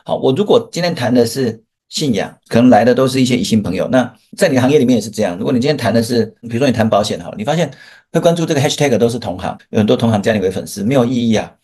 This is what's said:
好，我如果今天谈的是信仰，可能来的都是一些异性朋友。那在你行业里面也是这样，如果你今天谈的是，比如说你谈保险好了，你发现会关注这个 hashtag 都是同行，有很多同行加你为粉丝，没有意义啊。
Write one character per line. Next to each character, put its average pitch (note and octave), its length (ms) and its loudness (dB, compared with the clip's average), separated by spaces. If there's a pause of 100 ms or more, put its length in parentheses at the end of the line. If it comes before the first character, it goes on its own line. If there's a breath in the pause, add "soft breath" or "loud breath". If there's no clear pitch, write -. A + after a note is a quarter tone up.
好， - 120 -4
我 C3 180 0
如 F3+ 100 0
果 - 260 2
今 E3+ 120 -6
天 F3 120 -2
谈 B2 200 -2
的 A#2+ 100 4
是 A2+ 340 -4 (300)
信 C#3+ 240 -4
仰， F#2 180 -4 (180)
可 A2+ 120 2
能 B2 80 6
来 A#2 160 6
的 B2 100 4
都 C3 140 2
是 B2+ 100 -2
一 C3 60 2
些 C3 100 0
异 F#2 80 -2
性 G#2 200 0
朋 F2+ 120 -6
友。 F#2 140 -4
那 B2 240 0 (240 soft breath)
在 F3+ 140 2
你 C3 80 0
行 B2+ 120 2
业 D3+ 80 4
里 C3+ 60 4
面 B2+ 100 2
也 A2+ 60 2
是 G2+ 80 -10
这 G#2 140 -6
样， F2+ 160 -4
如 A2 60 -8
果 C3+ 100 -2
你 B2 40 0
今 A#2+ 80 0
天 D3+ 80 0
谈 A2+ 200 -2
的 A#2 80 2
是， A#2 240 0 (160)
比 A2+ 80 -14
如 A2+ 80 -4
说 C#3 80 0
你 C3 80 0
谈 A2 120 0
保 G#2+ 160 2
险 G#2 160 -4
好 - 120 -14
了， - 80 -16
你 G#2 60 -8
发 C#3+ 120 -2
现 D#3+ 140 -2 (420 loud breath)
会 E3 80 0
关 E3+ 160 2
注 E3+ 80 -2
这 D#3+ 100 -2
个 C#3+ 60 2
hashtag C3 380 0
都 A#2 100 2
是 A#2+ 100 -4
同 F2+ 200 -8
行， - 180 -8 (140 soft breath)
有 - 80 -2
很 G#2 80 2
多 B2 100 2
同 A#2 140 0
行 G#2 120 0
加 A2 120 0
你 G#2 60 0
为 F#2 100 0
粉 F#2 160 -8
丝， G2+ 180 -8
没 A#2 80 0
有 C#3 100 2
意 A#2+ 280 0
义 A2 40 2
啊。 F2+ 160 -4 (140)